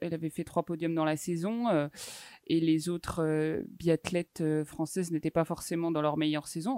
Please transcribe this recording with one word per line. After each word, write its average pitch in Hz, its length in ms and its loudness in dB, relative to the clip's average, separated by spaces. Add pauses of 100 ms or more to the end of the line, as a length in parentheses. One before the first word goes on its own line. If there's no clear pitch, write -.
elle 170 120 -4
avait 160 160 -4
fait 170 160 -6
trois 170 180 -2
podiums 165 320 -2
dans 160 100 2
la 156 120 2
saison, 202 520 -2
euh, 147 180 4 (600)
et 165 140 4
les 160 280 2
autres, 175 320 -4
euh, 156 400 2 (160)
biathlètes, 170 640 0
euh, 156 220 2
françaises 165 480 -2
n'étaient 160 180 0
pas 165 160 4
forcément 170 460 -2
dans 151 100 2
leur 151 160 2
meilleure 151 300 0
saison. 165 300 -4